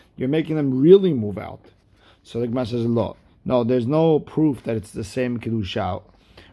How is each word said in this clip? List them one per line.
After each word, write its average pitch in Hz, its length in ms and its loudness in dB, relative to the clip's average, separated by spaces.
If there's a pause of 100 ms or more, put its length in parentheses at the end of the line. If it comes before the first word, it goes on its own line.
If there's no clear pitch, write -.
(160)
You're 127 120 -4
making 156 280 -2
them 135 240 -2
really 185 320 8
move 104 260 -4
out. - 260 -14 (580)
So - 180 -8
the 123 60 -2
Gemara 120 200 -2
says, 117 200 -2
"Lo." 117 300 0 (280)
No, 123 200 2
there's 120 240 0
no 156 320 2
proof 151 420 -2
that 117 140 -4
it's 98 160 -10
the 117 100 -10
same 123 380 -4
Kedusha. 101 600 -4 (500)